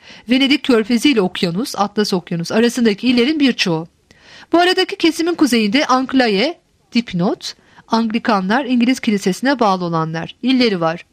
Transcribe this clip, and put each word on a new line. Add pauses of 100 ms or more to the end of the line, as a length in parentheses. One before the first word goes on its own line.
(300)
Venedik
Körfezi
ile
Okyanus,
Atlas
Okyanus
arasındaki
illerin
birçoğu. (640)
Bu
aradaki
kesimin
kuzeyinde
Anklaye, (340)
dipnot, (340)
Anglikanlar
İngiliz
Kilisesi'ne
bağlı
olanlar,
illeri
var.